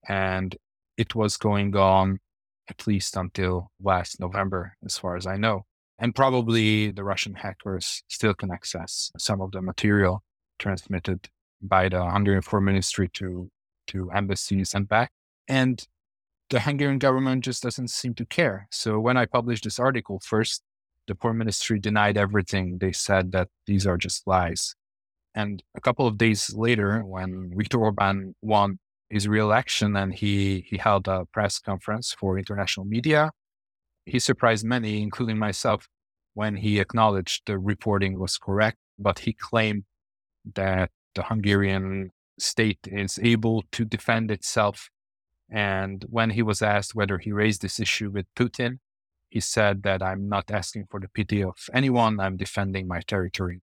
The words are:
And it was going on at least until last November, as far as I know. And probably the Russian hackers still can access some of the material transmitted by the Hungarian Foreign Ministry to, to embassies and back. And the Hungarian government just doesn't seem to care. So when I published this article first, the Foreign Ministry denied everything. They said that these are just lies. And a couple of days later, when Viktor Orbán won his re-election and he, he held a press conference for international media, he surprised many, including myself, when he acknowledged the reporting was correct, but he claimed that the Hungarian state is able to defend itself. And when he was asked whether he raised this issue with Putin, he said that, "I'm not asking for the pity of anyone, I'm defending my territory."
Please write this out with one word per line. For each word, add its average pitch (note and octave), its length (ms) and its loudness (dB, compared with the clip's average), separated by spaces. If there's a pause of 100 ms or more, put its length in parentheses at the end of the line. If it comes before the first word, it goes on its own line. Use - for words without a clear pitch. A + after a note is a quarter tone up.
And F#2+ 480 -2 (400)
it - 180 -2
was G#2+ 220 0
going G2+ 400 0
on F#2+ 420 6 (540)
at - 140 -10
least G2+ 300 0
until F#2 380 -2 (360)
last F2+ 280 0
November, F#2+ 440 -2 (260)
as - 140 -6
far F2+ 140 -4
as F#2 100 -6
I F#2+ 100 -4
know. G#2+ 200 2 (420)
And A#2+ 160 0
probably A2+ 760 4
the G2 140 -8
Russian G2 300 -4
hackers F2+ 760 -8
still G#2 260 0
can F#2 160 -6
access - 680 -8
some G2 240 -2
of F#2+ 100 -6
the F#2+ 180 -8
material G2 440 4 (440)
transmitted F#2+ 600 -4 (400)
by F#2+ 300 2
the F2+ 120 0 (120)
Hungarian G2 280 4
Foreign G2+ 300 2
Ministry F#2+ 360 0 (100)
to, F2+ 320 -8 (380)
to F#2 220 -6
embassies G2 640 -2
and G2+ 140 -2
back. A2+ 220 2 (360)
And C3 300 2 (720)
the A#2+ 120 2
Hungarian C#3+ 380 0
government C3 460 2
just B2 180 -6
doesn't A#2+ 280 -6
seem A#2+ 240 -4
to A#2+ 120 -8 (120)
care. G2+ 320 0
So G#2+ 360 -2
when B2+ 100 4
I A#2+ 100 4
published A#2+ 380 0
this A2 140 -6
article B2 460 0
first, - 380 0 (440)
the G2 140 -6
Foreign A2+ 180 0
Ministry A2 400 -2
denied G#2 380 2
everything. G2 640 0
They F#2+ 140 0
said F#2+ 400 0
that F#2 160 0 (180)
these G2+ 200 2
are F2+ 120 2
just - 280 -6
lies. F#2 480 0 (600)
And G#2 280 -4 (120)
a - 60 -12
couple C3 260 2
of G#2+ 100 2
days A2 380 2
later, A2 480 2 (120)
when F#2 420 -6
Viktor G#2+ 220 0
Orbán G2 600 2
won G2+ 380 2 (300)
his G#2 200 -2
re-election G#2+ 680 2
and G2 180 -2
he, G2 540 0
he G#2+ 100 -6
held G2+ 280 2
a F#2 260 -2
press G#2 260 -2
conference G#2 600 -6
for F#2+ 200 0
international G2 480 -4
media, D3+ 440 2 (760)
he - 140 -2
surprised A2+ 460 2
many, A2+ 380 -2
including A2 360 -2
myself, G#2+ 480 0 (480)
when G#2+ 220 -2
he G#2 240 2
acknowledged G2+ 680 0
the G2+ 120 -2
reporting G2 600 0
was F#2 200 -4
correct, G#2+ 400 0 (200)
but G2+ 220 0
he A2+ 120 -2
claimed G#2+ 520 0 (720)
that F#2 360 2 (240)
the G2 80 -6
Hungarian G2 880 0 (280)
state - 420 0 (100)
is G2 320 -4
able A2+ 500 4
to A#2+ 120 -2
defend A2+ 460 -2
itself. - 580 0 (600)
And G2 580 -2
when A2+ 220 2
he A2 120 2
was G#2+ 200 0
asked G#2 320 0
whether G2+ 240 0
he G#2 140 -6
raised G#2+ 300 2
this - 160 -6
issue G#2 320 -2
with G2 240 -6
Putin, B2 440 -2 (500)
he A2 120 -2
said G2+ 420 2
that, F#2+ 200 0
"I'm F#2+ 260 -4
not G2+ 220 -2
asking G2+ 400 -6
for G#2 100 -10
the F#2+ 80 -12
pity G#2 360 -2
of F#2 120 -6 (160)
anyone, A#2+ 460 2
I'm F#2+ 180 -2
defending F#2+ 520 -4
my F2 120 -4
territory." F2+ 640 -4